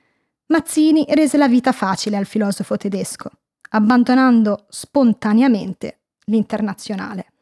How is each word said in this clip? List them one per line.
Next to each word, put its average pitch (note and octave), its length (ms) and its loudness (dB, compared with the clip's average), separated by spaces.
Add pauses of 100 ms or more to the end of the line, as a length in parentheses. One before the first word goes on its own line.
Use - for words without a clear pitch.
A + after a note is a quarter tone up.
(480)
Mazzini D#4 640 2
rese D4+ 260 2
la C#4+ 120 4
vita B3 240 2
facile G3+ 440 -4
al G3+ 80 -4
filosofo G3+ 540 -4
tedesco, - 520 -8 (400)
abbandonando A#3 1000 2
spontaneamente A3 1300 0 (300)
l'internazionale. G#3 1120 -6